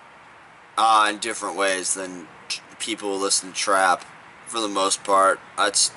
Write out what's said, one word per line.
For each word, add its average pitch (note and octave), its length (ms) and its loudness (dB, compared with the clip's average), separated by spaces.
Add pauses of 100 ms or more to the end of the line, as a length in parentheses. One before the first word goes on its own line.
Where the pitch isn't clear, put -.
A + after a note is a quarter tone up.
(800)
uh, G#2+ 320 6
in G#2 80 -4
different G2+ 380 -6
ways F#2+ 380 0
than F2+ 320 -10 (220)
t-, - 120 -8 (180)
people G#2 360 -6
who G2 100 -4
listen F#2+ 260 -2
to E2+ 40 -16
trap, F#2+ 500 2 (420)
for A#2 140 -6
the G#2+ 80 -2
most G2 360 -2
part. F#2+ 340 4 (200)
It's G2+ 380 0